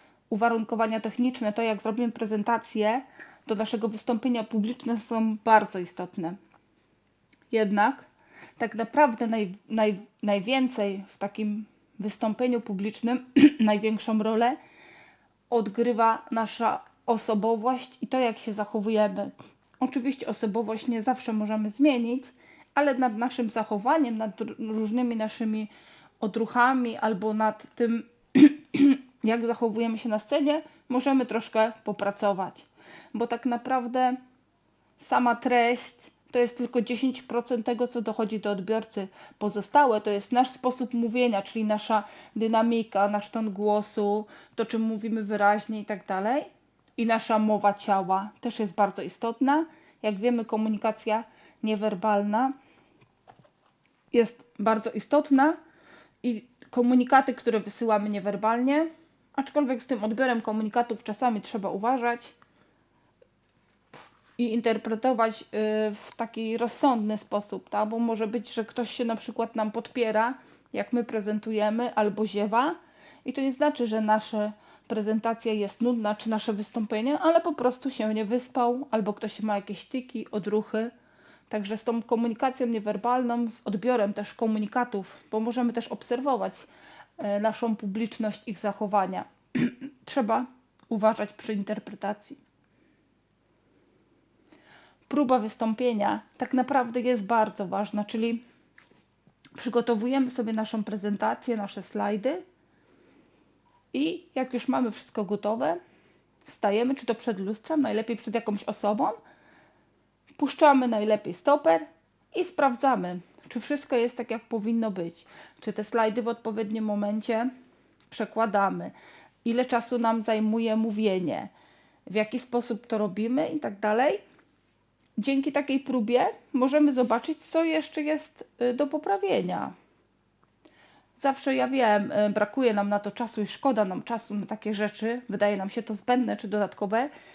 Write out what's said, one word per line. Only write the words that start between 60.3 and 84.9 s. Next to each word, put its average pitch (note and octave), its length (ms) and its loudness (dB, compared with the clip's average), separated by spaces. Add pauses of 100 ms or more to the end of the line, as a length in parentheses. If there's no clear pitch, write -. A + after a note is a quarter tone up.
komunikatów A3 640 -2
czasami A3 360 -2
trzeba G3 280 -6
uważać A#3 640 -2 (2000)
i A#3 160 0
interpretować, A3+ 880 0
y, - 20 -14 (500)
w - 220 -18
taki A3 420 -4
rozsądny A#3 600 0
sposób, - 520 -6
tak? G#3+ 180 0
Bo A3+ 100 -4
może A3+ 280 0
być, G#3+ 280 -6
że A3 100 -2
ktoś A3+ 260 -6
się B3 140 -2
na A3+ 120 -2
przykład A3+ 400 -6
nam G#3+ 160 -2
podpiera, A3+ 640 0 (380)
jak G3+ 200 -4
my A#3+ 120 2
prezentujemy, G#3+ 880 -2
albo G#3+ 320 2
ziewa. A3 480 0 (500)
I B3+ 80 -6
to C4+ 80 -4
nie C4+ 120 0
znaczy, D4 340 0
że A3 140 0
nasza G#3+ 520 0 (360)
prezentacja A3 640 -2
jest G#3 280 -2
nudna, A3+ 340 0
czy A3+ 160 -6
nasze A3 220 -2
wystąpienie, A3 640 -2
ale E4 220 4
po E4+ 120 -2
prostu B3+ 380 -2
się A3 240 -2
nie G#3+ 100 -2
wyspał, B3 640 -2
albo G#3+ 220 0
ktoś G#3 280 -8
ma G#3+ 160 -2
jakieś G3+ 280 -8
tyki, B3 460 -8
odruchy. G#3+ 600 -2 (580)
Także G#3+ 300 -4
z - 60 -10
tą A#3 180 -2
komunikacją A#3 640 0
niewerbalną, A#3 840 0
z - 160 -16
odbiorem G#3+ 480 0
też G#3 200 -8
komunikatów, G#3+ 960 -4